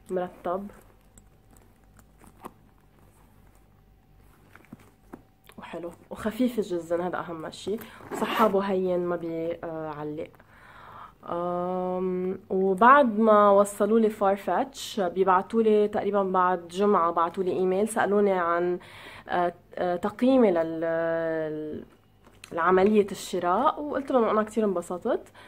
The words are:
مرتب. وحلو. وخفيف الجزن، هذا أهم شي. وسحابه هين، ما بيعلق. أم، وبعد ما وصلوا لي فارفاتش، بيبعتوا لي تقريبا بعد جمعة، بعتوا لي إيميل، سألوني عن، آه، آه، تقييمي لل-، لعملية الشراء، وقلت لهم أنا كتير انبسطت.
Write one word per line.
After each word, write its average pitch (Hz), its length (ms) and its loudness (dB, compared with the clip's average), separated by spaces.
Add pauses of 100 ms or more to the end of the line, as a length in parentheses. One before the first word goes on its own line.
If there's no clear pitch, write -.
مرتب. 185 580 -6 (4000)
وحلو. 170 320 -12 (200)
وخفيف 220 480 -2
الجزن، 170 420 -4
هذا 175 180 -4
أهم 160 320 -10
شي. 190 260 -6 (360)
وسحابه 214 480 0
هين، 185 460 0
ما 175 100 -2
بيعلق. 160 1120 -8 (1000)
أم، 180 1120 -4 (120)
وبعد 202 680 6
ما 208 320 8
وصلوا 202 480 4
لي 220 120 4
فارفاتش، 202 880 -2
بيبعتوا 185 600 2
لي 214 260 4
تقريبا 202 340 -2
بعد 185 460 0
جمعة، 180 420 2
بعتوا 175 340 -2
لي 180 80 -2
إيميل، 185 360 0
سألوني 202 440 2
عن، 175 460 0 (500)
آه، 175 240 -2 (220)
آه، 180 220 -2
تقييمي 247 540 2
لل-، 165 1300 -4 (680)
لعملية 185 580 4
الشراء، 190 680 -2
وقلت 285 300 -6
لهم 254 140 2
أنا 214 180 2
كتير 214 220 -2
انبسطت. 185 680 -4 (160)